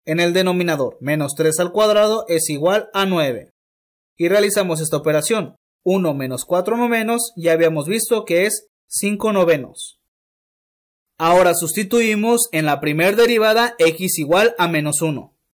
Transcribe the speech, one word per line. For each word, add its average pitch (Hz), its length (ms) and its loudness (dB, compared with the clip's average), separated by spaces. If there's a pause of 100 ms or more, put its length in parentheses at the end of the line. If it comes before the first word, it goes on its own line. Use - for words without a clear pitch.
en 160 160 -2
el 175 120 2
denominador, 175 680 0
menos 143 360 -4
tres 160 240 0
al 180 100 -6
cuadrado 214 580 2
es 165 220 -2
igual 180 420 -2
a 196 140 0
nueve. 151 460 -2 (640)
Y 170 120 0
realizamos 196 520 0
esta 156 160 -4
operación, 160 600 -2 (280)
uno 180 300 0
menos 131 300 -8
cuatro 180 320 -2
novenos, 233 600 -2
ya 165 160 0
habíamos 160 340 0
visto 214 380 -2
que 175 220 0
es - 220 -8 (180)
cinco 208 460 -2
novenos. 170 680 -2 (1160)
Ahora 175 380 4
sustituimos 214 960 0
en 156 160 -2
la 143 140 0
primer 160 340 0
derivada 233 640 4
x 170 400 2
igual 185 400 2
a 180 80 0
menos 151 360 -2
uno. 151 340 -6 (180)